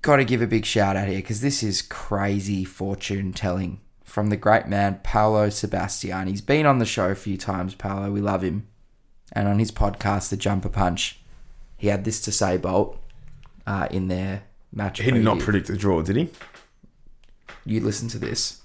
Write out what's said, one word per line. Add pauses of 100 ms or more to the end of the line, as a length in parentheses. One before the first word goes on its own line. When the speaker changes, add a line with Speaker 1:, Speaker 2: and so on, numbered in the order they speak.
Speaker 1:
gotta
give
a
big
shout
out
here
'cause
this
is
crazy
fortune
telling (220)
from
the
great
man,
Paolo
Sebastian.
He's
been
on
the
show
a
few
times,
Paolo.
We
love
him. (640)
And
on
his
podcast,
The
Jumper
Punch, (560)
he
had
this
to
say,
Bolt, (680)
uh,
in
their (280)
match
Speaker 2:
He
did
not
Speaker 1:
preview.
Speaker 2:
predict
a
draw,
did
he? (1400)
Speaker 1:
You
listen
to
this.